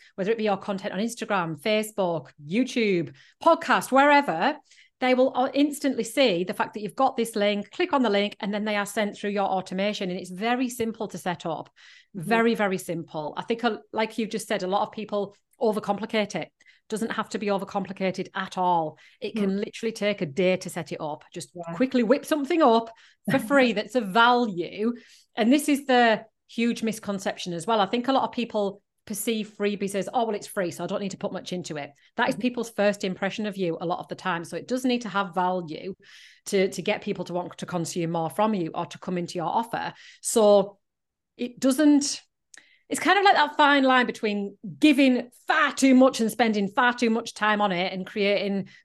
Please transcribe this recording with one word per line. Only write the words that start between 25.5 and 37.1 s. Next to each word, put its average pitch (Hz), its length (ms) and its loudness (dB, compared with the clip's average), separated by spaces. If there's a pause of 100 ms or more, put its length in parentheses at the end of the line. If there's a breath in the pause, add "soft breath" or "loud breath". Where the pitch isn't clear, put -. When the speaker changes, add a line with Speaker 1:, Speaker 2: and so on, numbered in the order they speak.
Speaker 1:
this 294 160 2
is 285 180 0
the 240 380 4 (240)
huge 233 360 -2
misconception 202 680 -6
as 170 140 -6
well. 226 140 2
I 196 60 2
think 247 220 -2
a 269 40 2
lot 269 120 2
of - 80 -4
people 208 500 -4 (220)
perceive 214 540 -4
freebies 202 360 -2
as, 190 200 -4
"Oh, 233 120 0
well, 214 100 -2
it's 196 100 -12
free, 180 240 -4
so 175 140 -8
I - 20 -4
don't 190 140 -4
need 196 100 -6
to - 60 -10
put - 160 -6
much - 200 -10
into 175 240 -8
it." 143 140 -10 (260 soft breath)
That 233 120 0
is 247 80 -2
Speaker 2:
Mm-hmm. 196 60 -10
Speaker 1:
people's 247 280 -4
first 202 340 0
impression 190 420 -4
of 196 100 -8
you 175 240 -2
a 180 60 -6
lot 175 120 -2
of - 100 -14
the - 60 -12
time. 170 300 -4
So 170 120 -10
it - 120 -10
does 254 160 -2
need 247 180 0
to 226 60 -10
have 190 260 -4
value 180 600 -2 (520 loud breath)
to, 196 220 2
to 190 140 -8
get 202 200 -2
people 180 220 -6